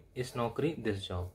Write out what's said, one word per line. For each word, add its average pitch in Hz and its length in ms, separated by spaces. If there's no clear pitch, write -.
इस 127 200
नौकरी, 131 380
this 110 220
job। 92 380